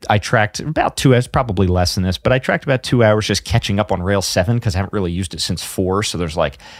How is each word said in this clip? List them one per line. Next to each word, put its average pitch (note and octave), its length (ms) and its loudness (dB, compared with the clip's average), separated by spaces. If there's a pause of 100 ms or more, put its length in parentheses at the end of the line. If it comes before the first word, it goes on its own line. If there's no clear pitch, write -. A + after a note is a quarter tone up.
I G#2+ 80 4
tracked G#2+ 440 0
about - 360 -2
two C3 180 4
hours, B2 120 2
probably G2+ 400 0
less F2+ 280 2
than F#2+ 100 -2
this, F#2 120 -2
but A#2 160 0
I C3 60 2
tracked - 260 -2
about C3 180 0
two A#2+ 220 2
hours G#2+ 220 4
just - 180 -2
catching G2+ 340 0
up G2+ 140 0
on F2 100 -4
Rails G2 240 0
seven G#2 320 0
'cause G#2 160 -2
I F#2 40 -2
haven't F#2+ 160 -4
really F2+ 180 -2
used F2 220 -6
it E2 80 -6
since F2 200 -6
four. F#2+ 400 -2
So - 140 -6
there's, E2+ 220 -4
like, D#2 180 0 (240)